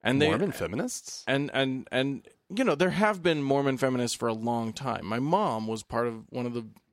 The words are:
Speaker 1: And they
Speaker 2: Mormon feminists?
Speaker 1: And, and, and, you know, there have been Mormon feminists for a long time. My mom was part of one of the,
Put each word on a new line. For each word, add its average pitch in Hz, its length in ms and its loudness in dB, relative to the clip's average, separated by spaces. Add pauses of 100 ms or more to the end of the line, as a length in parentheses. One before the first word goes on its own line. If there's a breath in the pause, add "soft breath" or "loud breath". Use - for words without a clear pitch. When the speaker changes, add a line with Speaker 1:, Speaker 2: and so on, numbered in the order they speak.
Speaker 1:
And 131 180 2
they 151 80 6
Speaker 2:
Mormon 175 240 2
feminists? - 720 -6
Speaker 1:
And, 139 260 0
and, 131 400 0
and, 135 340 0 (220)
you 233 160 -2
know, 185 100 4
there 180 160 4
have 196 320 2
been 160 200 2
Mormon 139 340 2
feminists 123 400 0
for 120 120 -2
a 113 40 2
long 113 400 -2
time. 117 340 -4
My 110 120 -2
mom 139 500 0
was 110 140 -4
part 117 240 0
of 113 240 -6
one 123 160 -4
of 120 80 -4
the, 117 120 -6 (260)